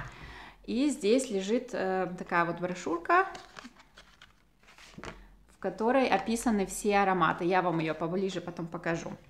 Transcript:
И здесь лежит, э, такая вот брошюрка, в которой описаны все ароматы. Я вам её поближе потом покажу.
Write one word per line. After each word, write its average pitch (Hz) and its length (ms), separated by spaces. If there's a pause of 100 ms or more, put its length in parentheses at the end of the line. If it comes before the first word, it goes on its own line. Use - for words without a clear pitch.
(640)
И 254 240
здесь 247 400
лежит, 202 440
э, 185 440
такая 175 280
вот 170 140
брошюрка, 339 680 (1700)
в - 600
которой 226 480
описаны 208 580
все 202 340
ароматы. 180 440
Я 180 180
вам 170 180
её 160 140
поближе 180 460
потом 170 280
покажу. 170 440 (180)